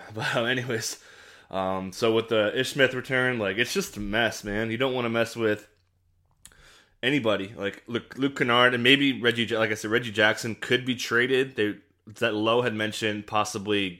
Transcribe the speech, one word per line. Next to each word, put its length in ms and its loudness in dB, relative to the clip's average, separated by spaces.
<laughs> 80 -18
But, 220 -4
um, 100 0
anyways, 540 -4
um, 440 -4
so 200 2
with 140 0
the 320 2
Ish 140 -2
Smith 200 2
return, 460 -2
like, 180 -2
it's 160 -2
just 220 -4
a 60 -8
mess, 420 0
man. 260 -4
You 80 -4
don't 160 -2
wanna 160 -2
mess 260 0
with 300 0
anybody. 540 0
Like, 320 -8
Luke, 300 -8
Luke 180 -2
Kennard 380 4
and 100 0
maybe 380 4
Reggie 240 2
Ja-, 140 -2
like 120 2
I 40 -2
said, 160 -6
Reggie 200 0
Jackson 440 2
could 300 0
be 100 -2
traded. 600 0
They, 200 0
that 140 0
Lowe 300 2
had 100 0
mentioned 540 -4
possibly 720 0